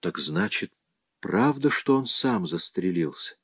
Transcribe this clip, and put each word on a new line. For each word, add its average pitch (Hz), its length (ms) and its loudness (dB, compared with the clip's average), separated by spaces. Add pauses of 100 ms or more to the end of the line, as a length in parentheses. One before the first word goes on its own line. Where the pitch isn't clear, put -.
Так 87 180 -4
значит, 85 540 -2 (480)
правда, 135 500 2
что - 260 2
он 131 100 2
сам 113 400 0
застрелился? 85 960 -2